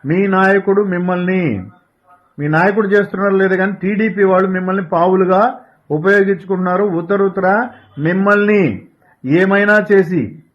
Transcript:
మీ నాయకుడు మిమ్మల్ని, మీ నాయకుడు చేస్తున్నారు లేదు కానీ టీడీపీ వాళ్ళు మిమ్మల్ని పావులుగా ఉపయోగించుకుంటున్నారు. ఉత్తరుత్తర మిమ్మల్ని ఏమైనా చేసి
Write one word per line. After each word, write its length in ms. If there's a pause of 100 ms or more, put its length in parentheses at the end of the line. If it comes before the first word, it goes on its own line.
మీ 220
నాయకుడు 540
మిమ్మల్ని, 840 (720)
మీ 80
నాయకుడు 400
చేస్తున్నారు 460
లేదు 220
కానీ 160
టీడీపీ 520
వాళ్ళు 240
మిమ్మల్ని 360
పావులుగా 760 (320)
ఉపయోగించుకుంటున్నారు. 920
ఉత్తరుత్తర 840 (320)
మిమ్మల్ని 840 (440)
ఏమైనా 540 (120)
చేసి 520 (120)